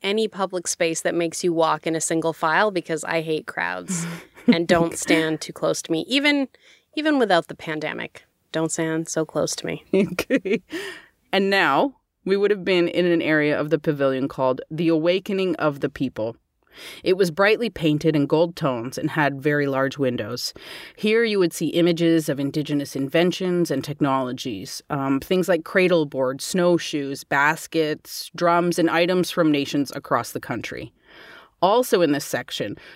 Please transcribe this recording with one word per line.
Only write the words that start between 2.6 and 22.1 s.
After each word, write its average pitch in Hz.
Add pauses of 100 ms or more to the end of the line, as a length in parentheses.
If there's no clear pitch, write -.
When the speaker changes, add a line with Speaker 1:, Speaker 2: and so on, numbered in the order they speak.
Speaker 1:
because 165
I 165
hate 160
crowds 175 (220)
Speaker 2:
<laughs> -
Speaker 1:
and 170
don't 170
stand 160
too -
close 160
to -
me, 160
even, 277 (460)
even 302
without 190
the 151
pandemic. 156 (260)
Don't 160
stand 160
so 160
close 156
to -
me. -
Speaker 2:
<laughs> - (180)
Okay. 214 (720)
And 196
now, 190 (320)
we 190
would 202
have 190
been 180
in 180
an 170
area 151
of 151
the 160
pavilion 139
called 131 (100)
the 160
Awakening 185
of 143
the 143
People. 117 (680)
It 185
was 180
brightly 208
painted 156
in 143
gold 170
tones 127
and 156
had 139
very 147
large 135
windows. 120 (420)
Here 220
you 208
would 170
see 160
images 165